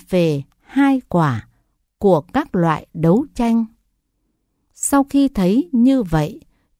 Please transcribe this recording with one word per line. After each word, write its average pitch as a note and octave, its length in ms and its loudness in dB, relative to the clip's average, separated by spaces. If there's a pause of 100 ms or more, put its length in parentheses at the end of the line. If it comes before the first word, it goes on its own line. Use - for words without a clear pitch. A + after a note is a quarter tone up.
về D#3+ 340 0 (180)
hai C4+ 480 0
quả C#3+ 380 -2 (500)
của F3 240 2
các - 340 -6
loại E3 380 -2
đấu E3 320 0 (100)
tranh. A3+ 300 -2 (1080)
Sau - 300 -2
khi C#4 240 0
thấy G#3 440 0
như B3+ 320 2
vậy, D#3+ 380 -4 (380)